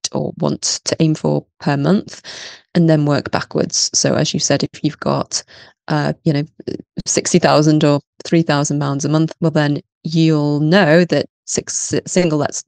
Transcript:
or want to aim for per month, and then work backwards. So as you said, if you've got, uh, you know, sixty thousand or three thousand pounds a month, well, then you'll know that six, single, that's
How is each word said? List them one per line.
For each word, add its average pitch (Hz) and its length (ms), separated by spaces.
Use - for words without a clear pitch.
or - 260
want - 460
to - 160
aim 160 140
for 147 300
per 143 160
month, 156 460
and 170 140
then 151 180
work 143 260
backwards. - 600
So - 220
as - 180
you - 60
said, 143 240
if - 220
you've 147 160
got, - 420
uh, 147 240
you 160 100
know, 143 120
sixty - 340
thousand 151 420
or 143 180
three 170 180
thousand 147 360
pounds 139 260
a 143 40
month, 156 320
well, 160 100
then 147 300
you'll 156 560
know 165 460
that 143 200
six, - 480
single, 170 320
that's - 300